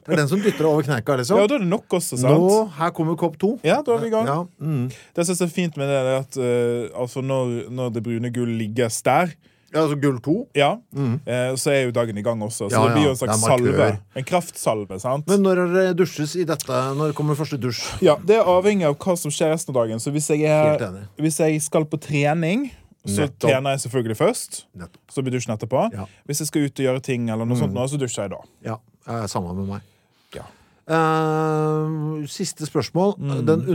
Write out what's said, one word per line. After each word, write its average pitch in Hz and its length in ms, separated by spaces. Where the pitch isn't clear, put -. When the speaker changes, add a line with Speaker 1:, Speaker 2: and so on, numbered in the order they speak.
Speaker 1:
er 165 100
den 147 100
som 185 120
dytter 208 200
deg 156 80
over 151 160
kneika, 131 340
liksom. 127 220
Speaker 2:
Ja, 208 80
da 285 80
er 262 40
det 180 80
nok 208 220
også, 160 300
sant? 139 200
Speaker 1:
Nå, 202 340
her 165 180
kommer 160 260
kopp 160 220
to. 220 240
Speaker 2:
Ja, 202 180
da 233 140
er - 40
vi 233 80
i 220 40
gang. 220 160
Speaker 1:
Ja, 156 160
mm. 135 300
Speaker 2:
Det 170 100
som 180 80
er 180 140
så - 40
fint 175 240
med 139 120
det, 135 180
er 131 140
at, 131 180
eh, 120 640
altså, 127 220
når, 127 480
når 123 220
det 113 100
brune 117 280
gull 120 160
ligges 113 420
der, 151 320
Speaker 1:
Ja, 156 120
altså 147 140
gull 139 220
to. 196 340
Speaker 2:
ja, 147 220
Speaker 1:
Mm. 135 320
Speaker 2:
eh, 123 300
så 147 140
er 139 140
jo 120 60
dagen 113 260
i 104 40
gang 113 180
også. 104 300
Så - 20
Speaker 1:
Ja, 110 160
Speaker 2:
det 117 80
blir 151 80
jo 147 40
Speaker 1:
ja, - 20
Speaker 2:
en 127 80
slags 110 240
Speaker 1:
det - 20
er 113 60
markør. 123 280
Speaker 2:
salve. 107 220
En 135 80
kraftsalve, 110 800
sant? 139 260
Speaker 1:
Men 196 160
når 190 140
er 180 160
det 165 40
dusjes 156 420
i 175 60
dette? 151 220
Når 151 180
kommer 147 220
første 143 240
dusj? - 420
Speaker 2:
Ja, 156 140
det 202 220
er 208 80
avhengig 185 420
av 143 100
hva 180 200
som 151 120
skjer 156 220
resten 160 240
av 117 100
dagen. 113 140
Så 143 140
hvis 147 160
jeg 151 140
er, 151 360
Speaker 1:
Helt - 20
enig. 98 260
Speaker 2:
hvis 156 180
jeg 156 240
skal 160 220
på 151 160
trening, 160 720
så 101 220
Speaker 1:
Nettopp. - 120
Speaker 2:
trener 135 360
jeg 123 160
selvfølgelig 113 260
først. - 480
Speaker 1:
Nettopp. - 340
Speaker 2:
Så 139 100
blir 127 120
dusjen 123 240
etterpå. 151 360
Speaker 1:
Ja. 98 120
Speaker 2:
Hvis 147 140
jeg 156 80
skal 151 160
ut 139 160
og 135 60
gjøre 127 180
ting 120 260
eller 110 160
noe 123 120
Speaker 1:
Mm. - 20
Speaker 2:
sånt 98 140
nå, 123 160
så 147 100
dusjer 120 240
jeg 98 60
da. 92 80
Speaker 1:
Ja, 113 140
eh, 110 220
samme 90 260
med 98 140
meg. 98 140
Speaker 2:
Ja. - 100
Speaker 1:
Eh, 156 1120
siste - 360
spørsmål. 190 520
Speaker 2:
Mm. 135 260
Speaker 1:
Den 131 300